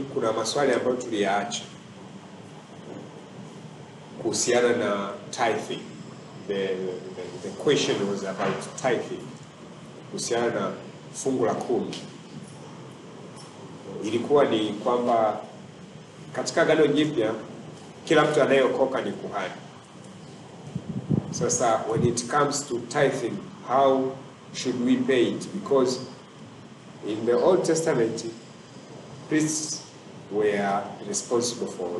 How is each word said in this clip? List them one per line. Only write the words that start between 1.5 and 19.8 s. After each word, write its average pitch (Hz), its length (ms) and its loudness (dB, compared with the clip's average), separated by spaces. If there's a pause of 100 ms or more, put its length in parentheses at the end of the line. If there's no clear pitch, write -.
kuhusiana 120 560 4
na 101 320 0 (220)
tithing. 110 480 0 (680)
The, 98 200 0
the, 92 840 -6
the - 0 - (140)
question 135 340 4 (140)
was 95 120 -4
about 95 580 -2
tithing, 104 400 0 (880)
kuhusiana 120 380 0 (120)
na 95 120 -2 (420)
fungu 127 320 0
la 101 80 4
kumi. 101 440 0 (2000)
Ilikuwa 120 400 4
ni 110 240 2
kwamba 117 720 2 (920)
katika 131 280 2
Agano 156 260 8
Jipya 135 460 4 (720)
Kila 151 200 6
mtu 151 160 4
anayeokoka 131 600 4
ni 101 100 -2
kuhani. 98 420 -6 (1800)